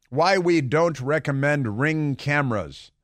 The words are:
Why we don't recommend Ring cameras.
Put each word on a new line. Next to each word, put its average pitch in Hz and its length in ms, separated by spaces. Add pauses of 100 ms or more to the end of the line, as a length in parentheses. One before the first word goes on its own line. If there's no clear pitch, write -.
Why 175 300
we 170 240
don't 151 360
recommend 139 800
Ring 151 360
cameras. 123 760 (140)